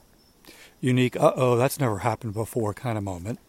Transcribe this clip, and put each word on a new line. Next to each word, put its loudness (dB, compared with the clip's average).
unique, 2
"Uh-oh, 4
that's 0
never 0
happened -2
before" -4
kind -6
of -4
moment. -8